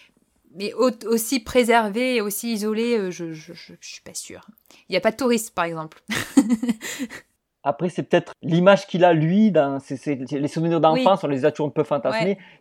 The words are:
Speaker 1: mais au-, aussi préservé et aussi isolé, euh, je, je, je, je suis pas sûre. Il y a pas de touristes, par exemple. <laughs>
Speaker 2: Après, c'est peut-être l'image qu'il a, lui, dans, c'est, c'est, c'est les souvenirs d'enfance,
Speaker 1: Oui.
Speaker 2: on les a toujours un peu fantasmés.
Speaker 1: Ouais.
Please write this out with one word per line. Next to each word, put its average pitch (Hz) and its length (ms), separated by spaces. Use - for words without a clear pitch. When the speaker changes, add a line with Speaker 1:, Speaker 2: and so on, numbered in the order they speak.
Speaker 1:
mais 202 180
au-, 247 180
aussi 226 320
préservé 233 760
et 214 40
aussi 214 320
isolé, 220 440
euh, 190 140
je, 165 220
je, 156 200
je, 175 260
je - 120
suis - 120
pas - 100
sûre. - 320
Il - 60
y 185 40
a 180 40
pas 220 100
de 220 60
touristes, 240 380
par 170 100
exemple. 160 340
<laughs> - 1500
Speaker 2:
Après, 165 260
c'est 165 120
peut-être 170 400
l'image 180 460
qu'il 180 180
a, 175 80
lui, 180 380
dans, 139 280
c'est, 135 160
c'est, 139 220
c'est 143 120
les 147 80
souvenirs 165 340
d'enfance, 185 400
Speaker 1:
Oui. 151 80
Speaker 2:
on - 20
les 135 140
a 151 60
toujours 151 160
un 135 40
peu 151 120
fantasmés. 156 480
Speaker 1:
Ouais. 196 60